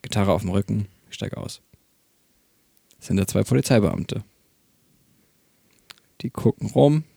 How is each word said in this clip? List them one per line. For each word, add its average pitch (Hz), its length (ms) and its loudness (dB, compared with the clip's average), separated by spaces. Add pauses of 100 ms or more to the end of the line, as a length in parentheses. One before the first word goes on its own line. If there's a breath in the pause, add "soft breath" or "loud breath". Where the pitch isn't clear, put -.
Gitarre 101 320 0
auf 95 80 2
dem 90 100 -4
Rücken, 101 360 -2 (220)
ich - 60 -16
steige - 220 -8
aus. - 240 -12 (1400)
Sind - 180 -4
da 98 100 0
zwei - 160 0
Polizeibeamte. 117 800 0 (2000)
Die - 80 -4
gucken - 400 0
rum 147 340 4 (140)